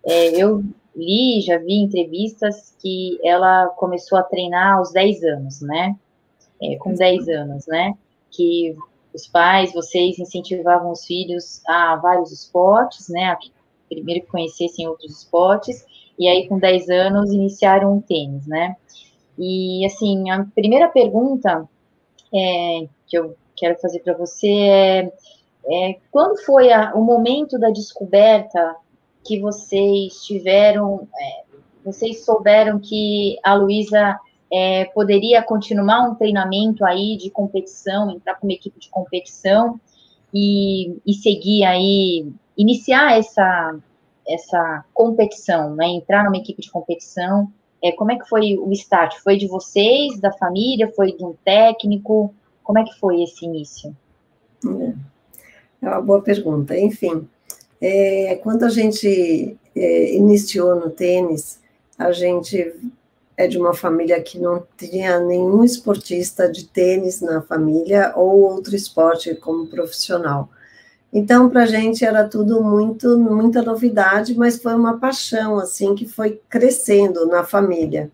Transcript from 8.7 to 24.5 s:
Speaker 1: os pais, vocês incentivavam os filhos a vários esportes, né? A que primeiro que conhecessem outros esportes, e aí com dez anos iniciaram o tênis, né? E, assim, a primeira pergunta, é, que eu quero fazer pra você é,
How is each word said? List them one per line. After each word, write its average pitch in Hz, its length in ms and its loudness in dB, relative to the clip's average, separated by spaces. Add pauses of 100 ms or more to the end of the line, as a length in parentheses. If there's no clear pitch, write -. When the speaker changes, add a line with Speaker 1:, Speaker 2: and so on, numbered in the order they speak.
Speaker 1:
os - 140 -18
pais, 180 440 2
vocês 180 480 -2
incentivavam 175 720 -2
os 165 140 -14
filhos 175 600 -10
a 165 300 0
vários 170 360 0
esportes, 208 760 0
né? 175 200 -4
A 170 100 -2
que - 160 -20 (340)
primeiro 160 380 -8
que - 60 -18
conhecessem 170 560 -8
outros 160 320 -14
esportes, 190 680 0 (340)
e 175 80 2
aí 180 200 2
com 190 120 -2
dez 185 300 2
anos 196 420 2
iniciaram 196 680 2
o 202 40 -2
tênis, 143 460 -6
né? 170 280 -4 (640)
E, 185 480 -4
assim, 196 440 -2
a 196 240 -2
primeira 233 340 2
pergunta, 226 800 0 (640)
é, 175 560 -2 (200)
que 170 100 -2
eu 165 180 -4 (200)
quero 170 240 -2
fazer 175 220 -6
pra 180 120 -4
você 170 340 -6
é, 196 640 4 (540)